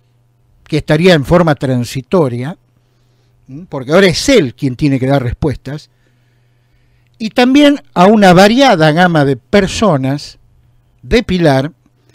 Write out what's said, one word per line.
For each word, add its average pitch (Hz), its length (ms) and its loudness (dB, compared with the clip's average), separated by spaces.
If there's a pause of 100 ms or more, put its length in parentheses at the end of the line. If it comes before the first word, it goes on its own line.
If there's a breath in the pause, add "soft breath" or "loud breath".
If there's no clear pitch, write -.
(640)
que - 140 -6
estaría 160 360 2
en 151 100 0
forma 165 300 2
transitoria, 131 1040 -6 (920)
¿m? 151 220 -20
Porque 131 220 -10
ahora 190 160 4
es 156 220 -4
él 185 260 0
quien 131 200 -6
tiene 139 220 -2
que 127 80 -4
dar 139 160 0
respuestas, 131 720 -8 (1300)
y 220 100 -8
también 277 500 2 (140)
a 185 140 2
una 208 260 4
variada 202 580 2
gama 165 320 0
de 139 140 -2
personas 147 1000 -4 (640)
de 208 180 -2
Pilar 160 520 -2 (420)